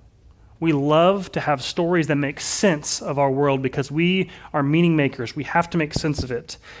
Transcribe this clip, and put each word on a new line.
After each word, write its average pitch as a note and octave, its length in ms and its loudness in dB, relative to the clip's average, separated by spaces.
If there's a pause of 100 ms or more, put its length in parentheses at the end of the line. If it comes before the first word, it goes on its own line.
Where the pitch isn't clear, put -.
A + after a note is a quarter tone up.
(600)
We D#3+ 140 2
love E3 600 2
to E3 60 -4
have C#3 220 -2
stories E3+ 460 0
that D3 80 0
make C#3+ 260 -4
sense - 580 0
of C#3+ 200 -4
our C#3 100 2
world C3+ 320 2
because C3 300 -4
we F3 400 2 (200)
are C#3+ 120 0
meaning E3 320 4
makers. C3 400 -2
We D3 80 -6
have E3+ 260 0
to F3 80 -4
make D3+ 160 -2
sense D3 300 -2
of B2+ 80 -8
it. - 260 -8 (240)